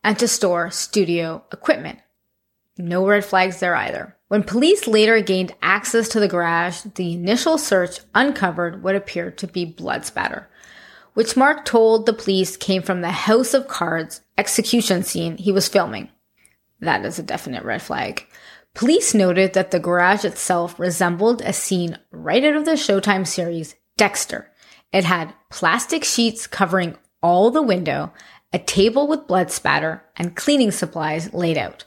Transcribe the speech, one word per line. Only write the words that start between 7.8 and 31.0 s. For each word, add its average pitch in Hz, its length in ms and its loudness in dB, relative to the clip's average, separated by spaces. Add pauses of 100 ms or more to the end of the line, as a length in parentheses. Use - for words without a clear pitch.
uncovered 185 680 0
what 190 120 0
appeared 180 440 -6
to 185 80 -6
be 175 180 -4
blood 139 400 -8
spatter, - 440 -6 (640)
which 220 240 0
Mark 294 280 4
told 226 400 4
the 233 80 2
police 190 440 -2
came 190 240 -2
from 180 200 -4
the 170 100 -4
House 226 420 2
of 269 140 2
Cards 165 540 -6 (160)
execution 214 680 0
scene 165 340 -6
he 196 140 0
was 190 160 2
filming. 120 420 -2 (680)
That 117 260 0
is 170 140 -6
a 160 40 -10
definite - 400 -8
red - 180 -6
flag. - 440 -8 (500)
Police 294 400 2
noted 185 380 4
that 185 180 0
the 180 80 0
garage 180 440 2
itself 175 560 -4
resembled 180 640 0
a - 100 -4
scene 175 460 -4 (140)
right 160 320 0
out 302 120 4
of 302 100 -2
the 320 80 2
Showtime 196 520 2
series 170 500 -6 (220)
Dexter. - 540 -2 (420)
It 190 100 2
had 170 300 -2 (160)
plastic 247 540 0
sheets 226 440 -2
covering 180 480 -2 (260)
all 180 280 4
the 294 140 2
window, 165 500 -2 (400)
a 180 60 -2
table 226 480 2
with 302 200 -2
blood 185 240 0
spatter, 151 520 -2 (120)
and 175 200 -6
cleaning 269 360 2
supplies 160 640 -4